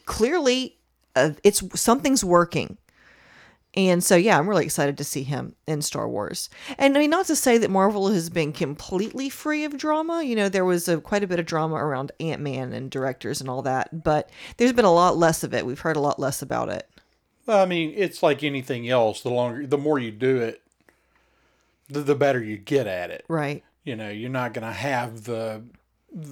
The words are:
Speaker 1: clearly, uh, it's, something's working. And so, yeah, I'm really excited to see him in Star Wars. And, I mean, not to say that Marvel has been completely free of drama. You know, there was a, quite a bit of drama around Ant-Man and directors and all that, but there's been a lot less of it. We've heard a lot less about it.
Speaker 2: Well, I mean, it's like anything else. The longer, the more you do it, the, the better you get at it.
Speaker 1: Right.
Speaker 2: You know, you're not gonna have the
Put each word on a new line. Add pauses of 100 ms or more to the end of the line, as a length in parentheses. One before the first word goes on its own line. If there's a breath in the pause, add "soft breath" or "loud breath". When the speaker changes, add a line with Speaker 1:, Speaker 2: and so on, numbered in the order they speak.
Speaker 1:
clearly, (380)
uh, (140)
it's, (180)
something's
working. (1000 soft breath)
And
so,
yeah,
I'm
really
excited
to
see
him (140)
in
Star
Wars. (260 loud breath)
And,
I
mean,
not
to
say
that
Marvel
has
been
completely
free
of
drama.
You
know,
there
was
a,
quite
a
bit
of
drama
around
Ant-Man
and
directors
and
all
that,
but (280 loud breath)
there's
been
a
lot
less
of
it.
We've
heard
a
lot
less
about
it. (560 soft breath)
Speaker 2:
Well,
I
mean,
it's
like
anything
else.
The
longer,
the
more
you
do
it, (1300)
the,
the
better
you
get
at
it.
Speaker 1:
Right. (200)
Speaker 2:
You
know,
you're
not
gonna
have
the (680)